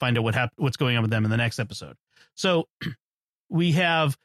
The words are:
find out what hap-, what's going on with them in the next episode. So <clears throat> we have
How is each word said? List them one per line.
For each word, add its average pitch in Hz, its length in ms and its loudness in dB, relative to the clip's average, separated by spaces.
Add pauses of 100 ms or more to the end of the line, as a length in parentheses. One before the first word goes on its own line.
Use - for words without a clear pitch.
find 120 160 2
out 113 80 0
what 110 100 0
hap-, 123 220 0
what's 131 180 0
going 123 220 0
on 117 40 2
with 110 100 0
them 110 120 2
in 107 80 0
the 113 60 0
next 117 220 -2
episode. 76 360 -10 (400)
So 175 320 0 (140)
<clears throat> - 680 -14
we 170 240 2
have 160 520 2